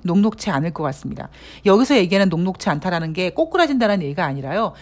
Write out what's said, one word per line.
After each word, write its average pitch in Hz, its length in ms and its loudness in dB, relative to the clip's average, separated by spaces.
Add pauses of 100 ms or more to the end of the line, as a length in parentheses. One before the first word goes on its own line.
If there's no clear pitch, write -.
녹록치 202 480 2
않을 151 240 -2
것 160 80 -6
같습니다. - 480 -8 (340)
여기서 233 320 6
얘기하는 196 320 2
녹록치 180 400 -2
않다라는 165 460 -4
게 180 160 -2
꼬꾸라진다는 285 720 0
얘기가 147 240 -4
아니라요, 139 560 -4